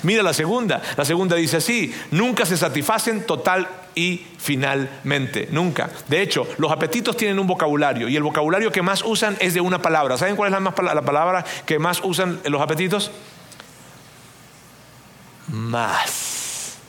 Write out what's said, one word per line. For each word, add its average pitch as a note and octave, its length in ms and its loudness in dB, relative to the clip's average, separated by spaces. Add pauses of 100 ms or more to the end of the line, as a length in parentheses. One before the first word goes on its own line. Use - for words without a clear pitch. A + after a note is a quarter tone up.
Mira G#3+ 180 4
la E3+ 100 2
segunda. F3 480 0 (160)
La C#3+ 80 0
segunda E3+ 300 2
dice E3 220 2
así, G3+ 360 0 (200)
"Nunca G#3+ 340 2
se F3 100 2
satisfacen F#3 680 0
total F#3 400 0 (300)
y F3 280 -2 (140)
finalmente, C#3 1120 -2
nunca". D#3+ 400 0 (160)
De D#3 160 2
hecho, C#3+ 240 0 (120)
los D3 120 0
apetitos E3 460 0
tienen G3+ 240 0
un F#3+ 80 0
vocabulario D3 600 2
y B2+ 60 0
el D3+ 80 2
vocabulario D#3+ 480 2
que F#3 120 2
más F#3 220 0
usan G#3+ 360 0
es F3+ 140 2
de F3 60 2
una F3+ 220 0
palabra. D3+ 340 2
¿Saben F#3+ 200 0
cuál G3+ 140 2
es - 20 2
la F#3+ 80 2
más F#3+ 140 -2
pala-, F3 200 0
la D3+ 80 2
palabra E3 420 2 (220)
que D#3 140 2
más E3+ 240 0
usan F3+ 400 0
los C#3+ 160 0
apetitos? E3 500 0 (2500)
Más. - 1300 -4 (120)